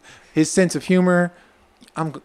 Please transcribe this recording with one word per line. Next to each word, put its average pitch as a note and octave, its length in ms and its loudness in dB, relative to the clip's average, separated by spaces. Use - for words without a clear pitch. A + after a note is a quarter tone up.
his D#3 180 0
sense F3+ 240 0
of C#3+ 100 -6
humor, F3+ 480 2
I'm, D3 300 -8